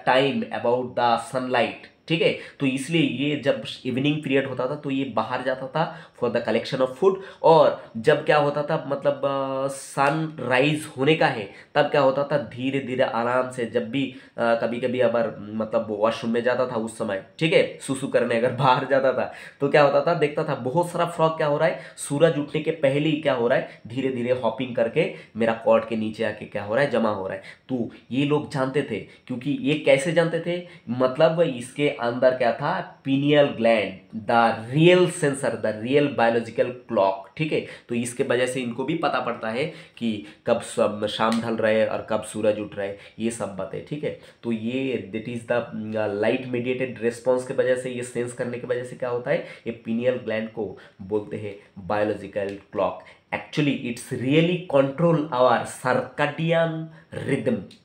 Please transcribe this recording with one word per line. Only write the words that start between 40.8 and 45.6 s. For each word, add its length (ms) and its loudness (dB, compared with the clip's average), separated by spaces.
शाम 360 0
ढल 140 -4
रहा 160 2
है 160 4
और 220 -6
कब 140 -2
सूरज 360 0
उठ 160 -10
रहा 100 -4
है, 120 -8
ये 120 -2
सब 240 -8
बातें, 300 -10
ठीक 180 -8
है। 160 -6
तो 80 -4
ये 640 -4
that 180 -8
is 180 -6
the, 440 -4